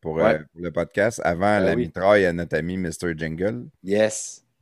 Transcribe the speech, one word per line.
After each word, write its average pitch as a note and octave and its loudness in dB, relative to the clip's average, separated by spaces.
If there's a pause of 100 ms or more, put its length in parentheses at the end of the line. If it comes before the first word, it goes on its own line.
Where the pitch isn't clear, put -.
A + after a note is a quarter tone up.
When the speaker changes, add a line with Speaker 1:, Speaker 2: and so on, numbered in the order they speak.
Speaker 1:
pour, D#2+ -6
Speaker 2:
Ouais. G#2 4
Speaker 1:
euh, F2+ -2 (120)
pour E2+ -16
le E2+ -6
podcast, G2+ -2
avant G2 2
Speaker 2:
Ben - -
Speaker 1:
la F#2+ 2
Speaker 2:
oui. F2+ 0
Speaker 1:
mitraille F#2+ 4
à F2 2
notre E2 -2
ami F2 -2
Mister F2 -4
Jingle. F2+ -4 (180)
Speaker 2:
Yes. G#2+ -2 (180)